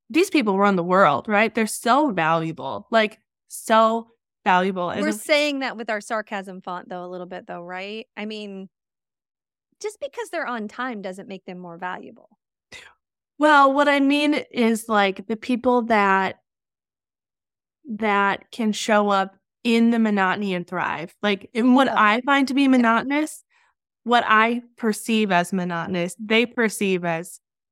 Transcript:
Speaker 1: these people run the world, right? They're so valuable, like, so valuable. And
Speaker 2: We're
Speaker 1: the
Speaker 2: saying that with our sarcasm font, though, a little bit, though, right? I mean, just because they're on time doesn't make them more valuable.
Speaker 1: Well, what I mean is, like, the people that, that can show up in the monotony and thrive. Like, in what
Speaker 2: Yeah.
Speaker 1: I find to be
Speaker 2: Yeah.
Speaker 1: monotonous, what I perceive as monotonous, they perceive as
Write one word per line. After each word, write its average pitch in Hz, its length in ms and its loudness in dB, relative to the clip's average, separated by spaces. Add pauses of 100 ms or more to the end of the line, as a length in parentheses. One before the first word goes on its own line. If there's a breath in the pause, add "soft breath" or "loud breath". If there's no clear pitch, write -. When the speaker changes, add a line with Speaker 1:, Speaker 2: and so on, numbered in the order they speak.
(100)
Speaker 1:
these 339 200 2
people 214 280 2
run 202 180 4
the 170 60 0
world, 180 460 4
right? 214 260 2
They're 220 120 0
so 262 440 0
valuable, 160 800 -2
like, 220 280 0 (320)
so 226 600 0 (340)
valuable. 185 460 0
And - 100 -6
Speaker 2:
We're - 120 -2
Speaker 1:
the 214 60 -8
Speaker 2:
saying 294 420 0
that 226 180 -6
with 226 100 -10
our 208 140 -6
sarcasm 196 580 -8
font, 180 300 -12
though, 180 120 -10
a 180 60 -12
little 180 180 -12
bit, 185 200 -14
though, 175 160 -12
right? 196 520 -12
I 214 120 -12
mean, 202 420 -14 (1120)
just 427 200 -10
because 480 300 -10
they're 320 160 -6
on 226 220 -8
time 247 320 -8
doesn't 190 280 -12
make 190 180 -14
them 180 120 -14
more 175 200 -16
valuable. 190 500 -12 (1120 loud breath)
Speaker 1:
Well, 285 340 6
what 285 160 2
I 285 120 2
mean 294 340 2 (160)
is, 226 360 0
like, 202 420 0
the 226 80 -4
people 247 480 0
that, 196 560 2 (1600)
that 202 540 -2
can 214 220 -2
show 208 360 2
up 196 280 0 (280)
in 233 260 4
the 240 80 0
monotony 202 560 0
and 175 120 -6
thrive. 165 560 -6
Like, 202 320 -2
in 247 200 4
what 262 120 6
Speaker 2:
Yeah. - 100 -2
Speaker 1:
I 214 260 4
find 277 260 2
to 262 60 -4
be 277 80 2
Speaker 2:
Yeah. 269 60 4
Speaker 1:
monotonous, 254 760 0 (600)
what 233 220 4
I 226 360 4 (140)
perceive 214 560 0
as 175 220 2
monotonous, 175 640 -4
they 220 280 0
perceive 202 580 -2
as 170 360 -6 (320)